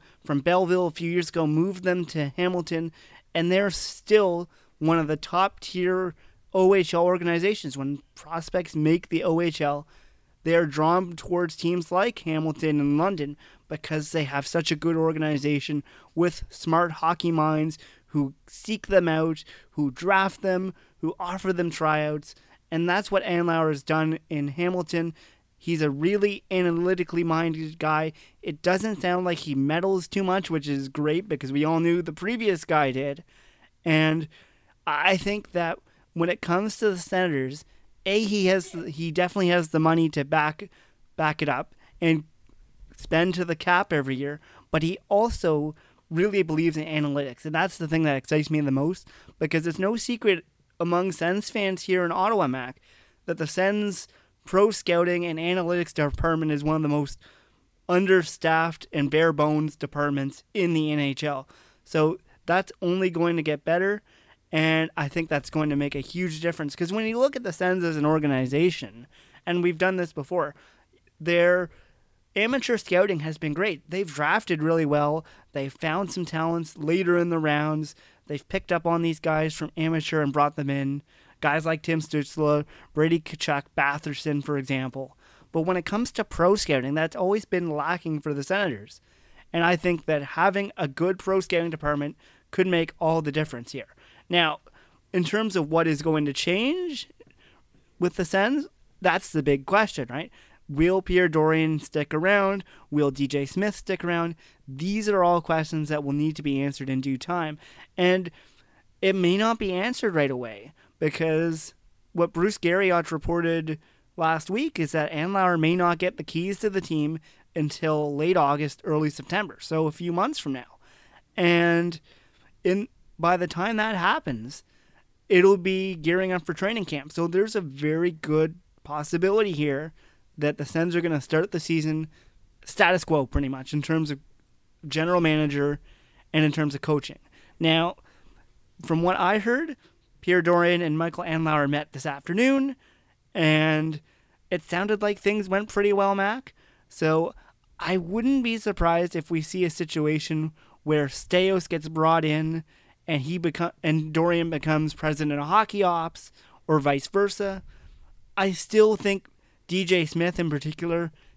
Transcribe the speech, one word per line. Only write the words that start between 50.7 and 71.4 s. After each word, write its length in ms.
among 320
Sens 400
fans 320
here 200
in 80
Ottawa, 360
Mac, 340
that 120
the 80
Sens 640
pro 280
scouting 520
and 140
analytics 560
department 580
is 120
one 120
of 60
the 60
most 320
understaffed 1040
and 200
bare 200
bones 440
departments 680
in 180
the 180
N 80
H 240
L. 240
So 320
that's 240
only 300
going 240
to 80
get 200
better, 380
and 460
I 100
think 220
that's 220
going 180
to 60
make 180
a 60
huge 420
difference. 340
'Cause 160
when 140
you 140
look 160
at 80
the 100
Sens 300
as 140
an 80
organization, 1000
and 160
we've 160
done 200
this 140
before, 440
their 500